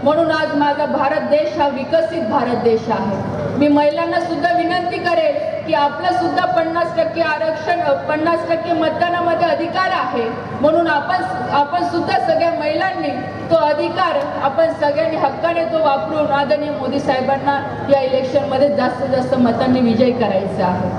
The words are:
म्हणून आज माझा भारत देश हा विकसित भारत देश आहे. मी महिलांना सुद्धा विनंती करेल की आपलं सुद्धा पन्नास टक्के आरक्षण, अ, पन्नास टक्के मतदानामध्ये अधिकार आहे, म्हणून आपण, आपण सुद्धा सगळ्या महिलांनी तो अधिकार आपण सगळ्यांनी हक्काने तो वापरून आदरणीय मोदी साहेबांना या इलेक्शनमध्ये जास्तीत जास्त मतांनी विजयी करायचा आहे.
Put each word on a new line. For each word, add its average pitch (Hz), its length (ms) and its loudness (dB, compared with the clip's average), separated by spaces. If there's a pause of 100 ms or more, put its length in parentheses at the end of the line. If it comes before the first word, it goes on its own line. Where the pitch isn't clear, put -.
म्हणून 311 280 2
आज 302 240 0
माझा 294 300 2
भारत 277 360 0
देश 294 360 0
हा 285 100 2
विकसित 294 560 -2
भारत 240 320 0
देश 220 340 2
आहे. 202 520 -2 (160)
मी 285 100 4
महिलांना 302 520 2
सुद्धा 339 380 0
विनंती 349 400 0
करेल 339 680 0
की 320 60 0
आपलं 294 360 0
सुद्धा 359 360 0
पन्नास 339 520 0
टक्के 330 240 0
आरक्षण, 320 580 -2
अ, 302 140 2
पन्नास 311 560 -2
टक्के 339 240 0
मतदानामध्ये 339 760 0
अधिकार 359 440 0
आहे, 240 380 -2 (320)
म्हणून 330 260 4
आपण, 320 360 0 (280)
आपण 302 320 0
सुद्धा 339 360 0
सगळ्या 330 400 2
महिलांनी 320 500 -2 (420)
तो 330 40 4
अधिकार 320 640 2 (240)
आपण 320 300 2
सगळ्यांनी 302 440 0
हक्काने 330 480 0
तो 320 200 0
वापरून 285 460 0
आदरणीय 285 380 0
मोदी 269 300 -4
साहेबांना 277 880 -2
या 277 120 6
इलेक्शनमध्ये 262 760 2
जास्तीत 254 340 -2
जास्त 262 260 0
मतांनी 254 440 2
विजयी 240 320 4
करायचा 196 540 0
आहे. 180 340 0